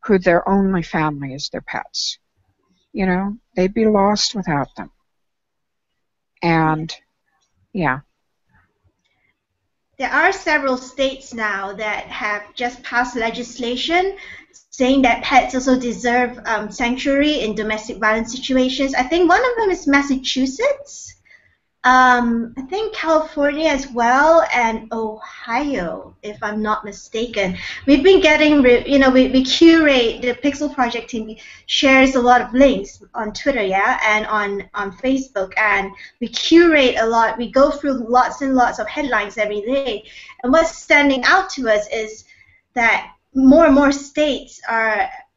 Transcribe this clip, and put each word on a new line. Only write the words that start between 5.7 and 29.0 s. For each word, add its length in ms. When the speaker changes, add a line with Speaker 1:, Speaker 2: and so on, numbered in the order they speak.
Speaker 1:
And, 520
yeah. 280
Speaker 2:
There 120
are 220
several 460
states 560
now 400
that 320
have 480
just 280
passed 340
legislation 1000
saying 500
that 200
pets 320
also 240
deserve, 680
um, 240
sanctuary 680
in 140
domestic 440
violence 340
situations. 640
I 80
think 260
one 120
of 160
them 140
is 160
Massachusetts. 1300
Um, 720
I 40
think 320
California 720
as 200
well, 560
and 380
Ohio, 1300
if 200
I'm 200
not 220
mistaken. 720
We've 160
been 180
getting, 420
re-, 240
you 120
know, 120